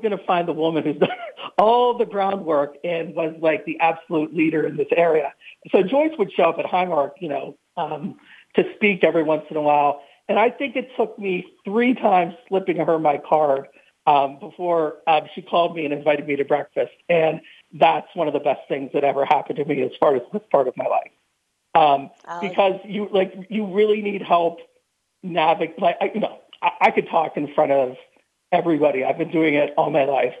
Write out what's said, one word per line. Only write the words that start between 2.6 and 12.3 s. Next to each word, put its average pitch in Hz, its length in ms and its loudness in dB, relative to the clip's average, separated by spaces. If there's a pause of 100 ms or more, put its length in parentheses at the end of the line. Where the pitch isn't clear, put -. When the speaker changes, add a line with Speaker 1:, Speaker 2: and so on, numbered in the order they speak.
Speaker 1:
and 165 300 -4
was, 160 260 -4
like, 156 240 0
the 156 160 -8
absolute 165 560 -2
leader 156 300 0
in 147 100 -6
this 143 180 -2
area. 160 380 2 (400)
So 202 100 6
Joyce 285 360 2
would 196 140 -2
show 190 120 2
up 165 140 2
at - 80 -4
Highmark, 170 520 0
you 170 100 -10
know, 139 280 -8 (200)
um, 151 420 -8 (380)
to 180 80 4 (100)
speak 202 300 0
every 160 180 4
once 151 260 0
in 156 80 -8
a 151 60 -2
while. 147 400 2 (260)
And 208 100 2
I 233 120 4
think 269 260 -8
it - 200 -6
took 214 220 -4
me 190 280 -4 (180)
three 233 300 2
times 185 400 2 (140)